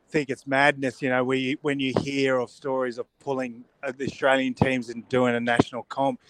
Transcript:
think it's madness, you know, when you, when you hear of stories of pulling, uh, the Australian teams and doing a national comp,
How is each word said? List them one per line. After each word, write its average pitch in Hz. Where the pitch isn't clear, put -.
think 147
it's 123
madness, 139
you 139
know, 127
when 131
you, 131
when 143
you 131
hear 139
of 120
stories 131
of 120
pulling, 127
uh, 139
the 135
Australian 131
teams 127
and 117
doing 127
a 120
national 120
comp, 135